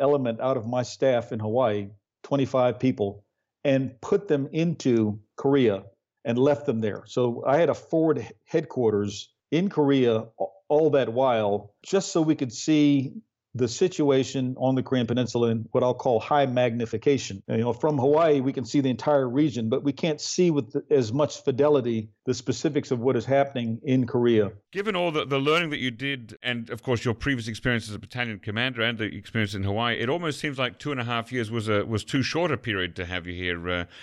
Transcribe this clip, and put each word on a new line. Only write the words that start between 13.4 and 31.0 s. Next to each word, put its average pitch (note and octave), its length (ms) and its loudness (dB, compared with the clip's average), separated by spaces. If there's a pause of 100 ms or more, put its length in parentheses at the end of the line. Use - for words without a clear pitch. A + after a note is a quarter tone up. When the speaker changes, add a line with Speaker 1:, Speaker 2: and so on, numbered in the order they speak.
Speaker 1:
the A#2+ 140 0
situation C3+ 880 0
on C3 180 2
the C3 60 0
Korean B2 240 0
Peninsula A#2+ 440 0
in A2+ 220 -2
what B2+ 120 2
I'll B2 100 4
call B2 280 0
high D3 240 2
magnification. A#2+ 1040 0
You A#2+ 80 0
know, A#2 160 2
from D3+ 240 0
Hawaii, D3 420 4
we C3 140 -2
can C3 100 -6
see A#2+ 160 0
the C3+ 100 2
entire C3+ 380 2
region, A#2+ 400 0
but A#2+ 160 0
we C#3 80 0
can't D3+ 300 -2
see F3+ 300 2
with C#3+ 200 -2
the, C#3+ 180 -4
as C3 220 2
much D3 320 -2
fidelity B2 640 2 (180)
the B2+ 80 0
specifics C3+ 580 -2
of B2+ 100 -2
what B2+ 160 2
is A2+ 80 -4
happening B2+ 580 0
in C3 240 2
Korea. A#2 460 2 (180)
Speaker 2:
Given G3+ 240 -4
all F3 160 0
the, D3+ 140 -2
the C3+ 120 -2
learning D#3 340 2
that D3 80 -4
you B2+ 120 -4
did, A#2+ 500 -8
and A#2+ 280 -4
of A#2 120 -8
course B2 220 0
your A#2+ 100 0
previous A#2+ 360 -4
experience A#2 400 -2
as G#2 60 -10
a G2 40 -10
battalion A2+ 400 -8
commander A#2 440 -4
and A#2 140 -2
the G#2+ 160 -4
experience G2+ 400 -4
in G2 100 -6
Hawaii, A2 360 -2
it A2+ 80 -2
almost D#3 320 -4
seems C#3+ 180 -6
like B2+ 220 -4
two D3 140 -6
and B2+ 80 -6